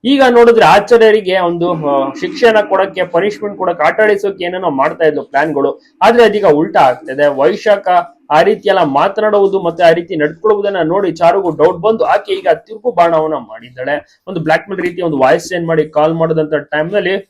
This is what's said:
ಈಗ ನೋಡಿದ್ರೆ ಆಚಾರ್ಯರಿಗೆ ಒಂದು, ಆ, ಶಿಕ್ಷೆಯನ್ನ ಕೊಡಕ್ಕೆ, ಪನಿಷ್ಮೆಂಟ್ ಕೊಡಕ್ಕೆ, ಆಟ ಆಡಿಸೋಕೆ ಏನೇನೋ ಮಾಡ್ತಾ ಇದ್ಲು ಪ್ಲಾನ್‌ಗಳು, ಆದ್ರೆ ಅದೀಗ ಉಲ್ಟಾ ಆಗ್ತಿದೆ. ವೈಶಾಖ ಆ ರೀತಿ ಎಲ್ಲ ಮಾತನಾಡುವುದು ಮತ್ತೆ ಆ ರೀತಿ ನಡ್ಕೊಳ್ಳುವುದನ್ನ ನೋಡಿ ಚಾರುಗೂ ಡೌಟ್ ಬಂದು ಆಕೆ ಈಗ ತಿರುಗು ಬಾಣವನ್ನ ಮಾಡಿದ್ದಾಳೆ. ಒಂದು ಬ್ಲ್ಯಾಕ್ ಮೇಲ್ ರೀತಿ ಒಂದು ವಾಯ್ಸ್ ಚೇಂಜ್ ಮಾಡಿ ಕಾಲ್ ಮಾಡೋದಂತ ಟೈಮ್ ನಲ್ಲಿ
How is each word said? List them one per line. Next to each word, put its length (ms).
ಈಗ 260
ನೋಡಿದ್ರೆ 340
ಆಚಾರ್ಯರಿಗೆ 720
ಒಂದು, 340
ಆ, 380
ಶಿಕ್ಷೆಯನ್ನ 400
ಕೊಡಕ್ಕೆ, 440
ಪನಿಷ್ಮೆಂಟ್ 540
ಕೊಡಕ್ಕೆ, 260
ಆಟ 160
ಆಡಿಸೋಕೆ 440
ಏನೇನೋ 260
ಮಾಡ್ತಾ 340
ಇದ್ಲು 180
ಪ್ಲಾನ್‌ಗಳು, 580
ಆದ್ರೆ 220
ಅದೀಗ 220
ಉಲ್ಟಾ 340
ಆಗ್ತಿದೆ. 460
ವೈಶಾಖ 640
ಆ 120
ರೀತಿ 260
ಎಲ್ಲ 140
ಮಾತನಾಡುವುದು 800
ಮತ್ತೆ 220
ಆ 60
ರೀತಿ 260
ನಡ್ಕೊಳ್ಳುವುದನ್ನ 680
ನೋಡಿ 280
ಚಾರುಗೂ 380
ಡೌಟ್ 280
ಬಂದು 260
ಆಕೆ 280
ಈಗ 220
ತಿರುಗು 380
ಬಾಣವನ್ನ 420
ಮಾಡಿದ್ದಾಳೆ. 920
ಒಂದು 140
ಬ್ಲ್ಯಾಕ್ 300
ಮೇಲ್ 100
ರೀತಿ 220
ಒಂದು 160
ವಾಯ್ಸ್ 300
ಚೇಂಜ್ 180
ಮಾಡಿ 220
ಕಾಲ್ 260
ಮಾಡೋದಂತ 400
ಟೈಮ್ 380
ನಲ್ಲಿ 240